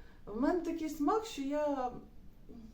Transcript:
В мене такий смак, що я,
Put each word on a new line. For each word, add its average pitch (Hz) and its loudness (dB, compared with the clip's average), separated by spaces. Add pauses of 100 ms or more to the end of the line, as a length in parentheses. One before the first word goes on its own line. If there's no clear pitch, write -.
(260)
В 208 -4
мене 330 6
такий 311 -2
смак, 370 2
що - -6
я, 277 0 (800)